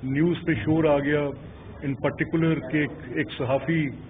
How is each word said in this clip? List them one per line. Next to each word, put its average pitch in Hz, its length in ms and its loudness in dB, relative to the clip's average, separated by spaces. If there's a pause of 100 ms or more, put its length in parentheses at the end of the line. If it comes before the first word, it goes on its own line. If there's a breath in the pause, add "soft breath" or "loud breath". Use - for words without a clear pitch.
news 151 340 2
पे 165 160 0
शोर 156 340 4
आ 143 100 6
गया, 147 300 2 (580)
in 139 80 0 (120)
particular 160 680 0
कि 156 60 2
एक, - 400 -4
एक 147 120 -2
सहाफ़ी 139 560 0 (240)